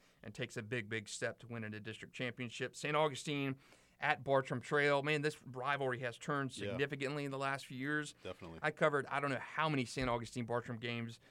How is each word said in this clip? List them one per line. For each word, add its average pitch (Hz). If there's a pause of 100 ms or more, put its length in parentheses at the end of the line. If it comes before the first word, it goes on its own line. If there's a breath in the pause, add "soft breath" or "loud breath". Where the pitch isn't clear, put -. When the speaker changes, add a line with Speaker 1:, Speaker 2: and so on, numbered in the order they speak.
(240 soft breath)
Speaker 1:
and 107
takes 120
a 123
big, 110
big 110
step -
to 120
win 117
in 107
a 110
district 107
championship. 123
Saint 151
Augustine, 143 (440 loud breath)
at 147
Bartram 135
Trail. 143
Man, 147
this 147 (180)
rivalry 131
has 123
turned 139
Speaker 2:
Yeah. 101
Speaker 1:
significantly 139
in 139
the 135
last 135
few 131
years. 147 (100)
Speaker 2:
Definitely. 90
Speaker 1:
I 151
covered, 147
I 139
don't 143
know 120
how 156
many 135
Saint 127
Augustine 117
Bartram 117
games 117 (120)